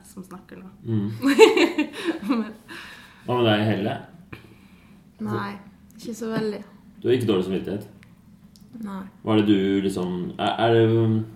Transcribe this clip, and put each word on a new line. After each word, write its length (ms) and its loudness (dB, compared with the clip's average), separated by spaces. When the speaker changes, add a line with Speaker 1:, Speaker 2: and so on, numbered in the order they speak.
Speaker 1:
som 200 -18
snakker 320 -20
nå. 120 -20
Speaker 2:
Mm. 280 -2
Speaker 1:
<laughs> 540 -6
Men 240 -2
Speaker 2:
Hva 140 0
med 80 4
deg, 180 4
Helle? 320 0
Speaker 3:
Nei, 340 -6
ikke 180 -12
så 140 -8
veldig. 340 -4
Speaker 2:
Du 80 -2
har 80 6
ikke 100 0
dårlig 200 2
samvittighet? 420 -4
Speaker 3:
Nei. 320 -12
Speaker 2:
Hva 120 -2
er 80 4
det 60 2
du 360 4
liksom, 320 -2
er, 260 -2
er 160 4
det, 140 6
um, 320 2